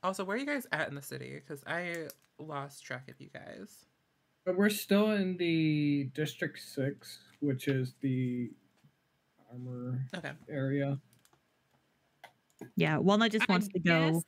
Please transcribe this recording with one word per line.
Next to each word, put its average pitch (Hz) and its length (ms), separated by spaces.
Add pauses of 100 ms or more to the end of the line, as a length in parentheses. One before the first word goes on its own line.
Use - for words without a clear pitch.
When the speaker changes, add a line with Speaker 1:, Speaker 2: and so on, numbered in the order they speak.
Speaker 1:
Also, 190 200
where 196 120
are 240 40
you 277 60
guys 285 260
at 151 160
in 139 80
the 143 60
city? 135 460
'Cause 143 200
I 170 400 (320)
lost 143 440
track 131 260
of - 100
you - 140
guys. - 520 (600)
Speaker 2:
But 185 100
we're 202 140
still 208 420
in 185 260
the 151 760
District - 460
Six, - 600 (200)
which 135 280
is 131 340
the 123 500 (1000)
armor 127 540 (100)
Speaker 1:
Okay. 151 160 (180)
Speaker 2:
area. 139 500 (1800)
Speaker 3:
Yeah, 156 220
Walnut 208 340
just 214 180
Speaker 4:
I 196 40
Speaker 3:
wants 180 160
to 185 100
go, 160 340
Speaker 4:
guess 165 140